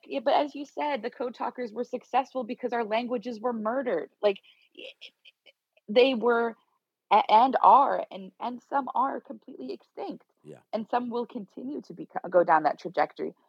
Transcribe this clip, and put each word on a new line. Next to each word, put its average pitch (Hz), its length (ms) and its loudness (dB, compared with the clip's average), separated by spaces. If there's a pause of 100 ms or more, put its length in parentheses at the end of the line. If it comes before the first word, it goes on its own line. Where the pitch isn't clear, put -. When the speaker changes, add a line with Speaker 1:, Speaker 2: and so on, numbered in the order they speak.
Speaker 1:
yeah, 269 180 -6
but - 80 2
as 294 220 0
you 285 100 -10
said, 285 380 -6
the 240 80 -6
code 247 240 -8
talkers 240 360 -8
were 226 120 -6
successful 254 600 -4
because 240 300 -8
our 233 100 0
languages 226 560 -4
were 240 140 -4
murdered. 220 560 -4 (100)
Like, 202 200 2 (360)
i-, - 60 -20 (1040)
they 247 280 4
were 233 400 0 (560)
a-, 208 180 6
and 233 320 6
are, 220 480 6
and, 185 300 -14
and 240 280 -10
some 269 280 -4
are 269 260 -2
completely 254 500 -16
extinct. - 540 -14 (180)
Speaker 2:
Yeah. - 160 -20 (120)
Speaker 1:
And 220 180 -4
some 247 200 -4
will 240 160 -4
continue 247 560 -12
to - 120 -16
beco-, 175 360 -12
go 180 140 6
down 160 200 4
that - 160 0
trajectory. 160 540 -4 (160)